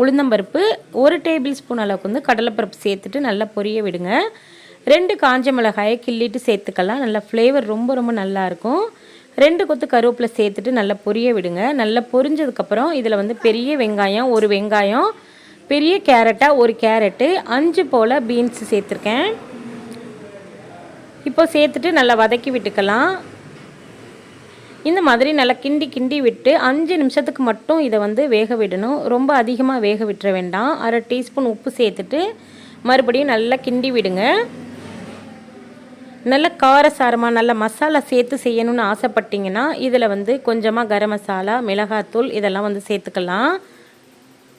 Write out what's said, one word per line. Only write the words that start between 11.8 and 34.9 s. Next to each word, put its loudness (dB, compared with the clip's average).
பொரிஞ்சதுக்கப்புறம் 0
இதுல -2
வந்து -2
பெரிய 0
வெங்காயம் 0
ஒரு 2
வெங்காயம், 0
பெரிய 2
கேரட்டா 4
ஒரு 4
கேரட்டு, 2
அஞ்சு 0
போல 2
பீன்ஸ் -2
சேர்த்துருக்கேன். -2
இப்போ 2
சேர்த்துட்டு 0
நல்லா 4
வதக்கி 2
விட்டுக்கலாம். 0
இந்த 0
மாதிரி 4
நல்லா 4
கிண்டி -2
கிண்டி -2
விட்டு 4
அஞ்சு 0
நிமிஷத்துக்கு 0
மட்டும் 0
இதை 2
வந்து 0
வேக 2
விடணும். -2
ரொம்ப 0
அதிகமா 2
வேக 0
விட்டுற -2
வேண்டாம். -2
அரை 0
டீஸ்பூன் -4
உப்பு -4
சேர்த்துட்டு -2
மறுபடியும் 4
நல்லா 2
கிண்டி -2
விடுங்க. 2